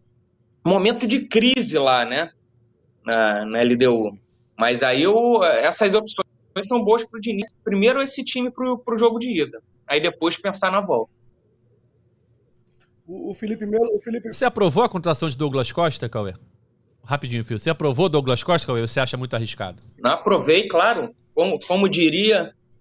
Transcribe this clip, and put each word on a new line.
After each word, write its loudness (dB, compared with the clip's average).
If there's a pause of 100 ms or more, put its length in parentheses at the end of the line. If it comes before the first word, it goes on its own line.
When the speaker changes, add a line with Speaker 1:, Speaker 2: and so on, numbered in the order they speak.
(640)
Speaker 1:
Momento 2
de -2
crise 2
lá, 4
né? -4 (720)
Na, 2
na -2
L 4
D 4
U. 0 (400)
Mas 0
aí 2
o, 4
essas 2
opções -2 (420)
são 0
boas 2
pro -14
Diniz. -6 (100)
Primeiro 2
esse -6
time -4
pro, -4
pro -4
jogo 2
de -2
ida. -10 (260)
Aí 0
depois -2
pensar -4
na 0
volta. -2 (2000)
Speaker 2:
O, -12
o -8
Felipe -8
Melo, 0
o 0
Felipe -8
Speaker 3:
Você -6
aprovou 2
a 2
contratação -2
de -8
Douglas -2
Costa, -2
Cauê? -6 (720)
Rapidinho, -4
Fio. -6
Você -4
aprovou 0
Douglas 0
Costa, 0
Cauê? -2
Ou -2
você -4
acha -2
muito -8
arriscado? -8 (160)
Speaker 1:
Não, 0
aprovei, 2
claro. 0 (180)
Como, 0
como 2
diria, 2 (300)